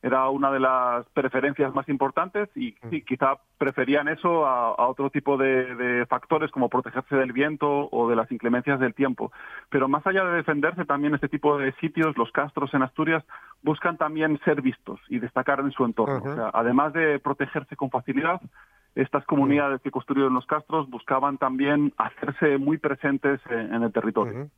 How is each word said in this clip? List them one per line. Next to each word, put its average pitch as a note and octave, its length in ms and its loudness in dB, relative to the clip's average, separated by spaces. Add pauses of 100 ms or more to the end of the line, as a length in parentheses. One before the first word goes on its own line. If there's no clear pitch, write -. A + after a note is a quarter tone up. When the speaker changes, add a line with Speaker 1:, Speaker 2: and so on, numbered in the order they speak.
Speaker 1:
era C3 280 2
una C#3 200 2
de C3+ 120 0
las B2 480 2
preferencias C3+ 640 0
más C3+ 140 -4
importantes E3 640 -2
y A#2+ 260 -6
Speaker 2:
Mm. A#2+ 80 -12
Speaker 1:
sí, D#3 120 -4
quizá C3+ 340 0 (220)
preferían C#3 500 0
eso D#3+ 380 0
a, B2 240 2
a - 180 2
otro C#3 220 -2
tipo C#3 260 0
de, C3 400 2
de B2 300 0
factores D#3 460 -2
como A#2+ 180 0
protegerse C3 480 -2
del B2+ 160 0
viento C#3+ 580 0
o A#2 160 0
de A#2 80 2
las A2+ 160 0
inclemencias B2 480 0
del B2+ 140 0
tiempo. B2+ 400 -2 (360)
Pero C3+ 200 2
más D3+ 180 0
allá F#3+ 160 2
de F3 140 0
defenderse, D#3+ 480 0
también D3 300 0
este C#3+ 120 -2
tipo D3 300 2
de C3+ 240 -2
sitios, D#3+ 360 0
los A#2 140 0
castros C#3 420 -2
en C#3 100 2
Asturias, D#3 420 0 (360)
buscan E3 360 0
también D#3 480 0
ser D3 160 2
vistos - 480 -4
y B2 100 -2
destacar C3 400 -2
en C#3 140 -2
su - 100 0
entorno. A#2+ 360 0
Speaker 2:
Ujú. C3+ 100 -6
Speaker 1:
O C#3+ 60 -6
sea, A2+ 180 -4
además B2+ 400 2
de D#3 260 2
protegerse C#3 560 -4
con C3+ 140 -4
facilidad, C#3+ 500 -2 (560)
estas C3+ 300 0
comunidades C#3 560 2
Speaker 2:
Mm. - 20 -20
Speaker 1:
que C3+ 80 -6
construyeron C3+ 420 0
los B2+ 120 -2
castros D3+ 440 -2
buscaban C3+ 480 -2
también C#3+ 600 2
hacerse C#3 600 0
muy C#3+ 200 2
presentes C#3 720 0
en, A2+ 240 -4
en A#2 100 0
el A2+ 80 0
territorio. A2+ 520 -2 (140)